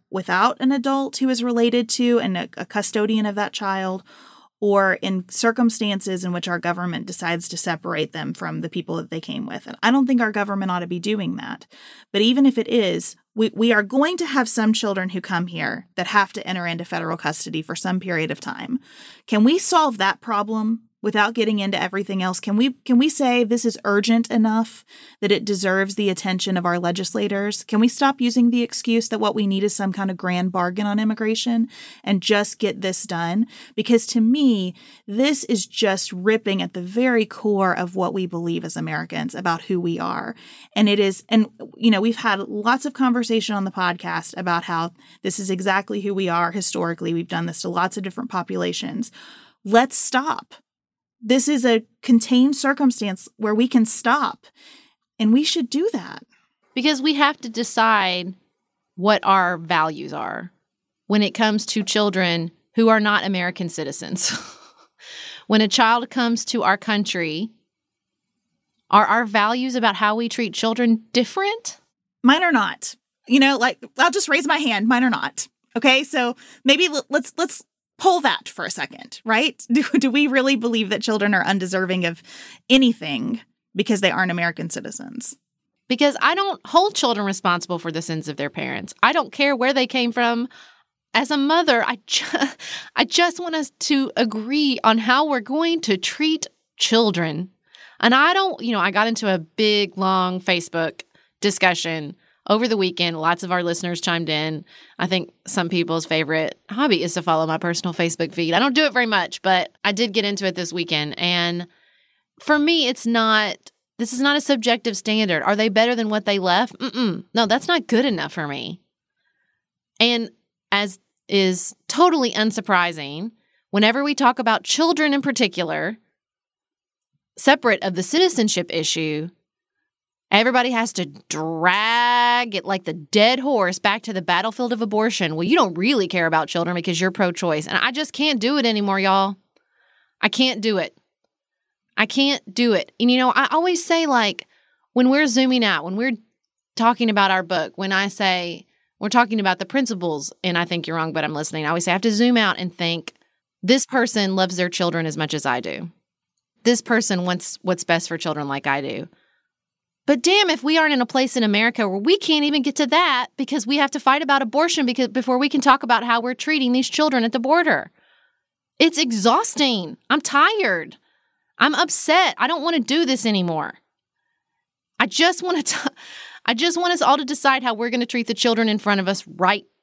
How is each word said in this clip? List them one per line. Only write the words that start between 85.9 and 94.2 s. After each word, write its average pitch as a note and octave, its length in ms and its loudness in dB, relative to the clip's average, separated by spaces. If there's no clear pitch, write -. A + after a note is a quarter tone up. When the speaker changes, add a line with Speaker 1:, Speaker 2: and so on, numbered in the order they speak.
Speaker 2:
I D#4 140 2
don't G4 320 -4
hold F#4 280 4
children A3+ 320 0
responsible F3+ 520 -2
for E3+ 140 -8
the E3 100 -6
sins D#3+ 260 -6
of C#3+ 80 -8
their C#3+ 140 -4
parents. - 420 -8
I A#3+ 100 4
don't D4+ 200 -2
care C#4+ 220 0
where B3+ 180 0
they B3+ 140 0
came A#3+ 260 -2
from. A#3 360 0
As B3 160 0
a D4+ 60 0
mother, C#4+ 480 2
I A#3 220 -4
ju-, - 200 -2
<laughs> - 320 -14
I - 80 2
just F4 360 0
want E4+ 140 -6
us D#4 160 -4
to C#4 360 0
agree A#3+ 680 0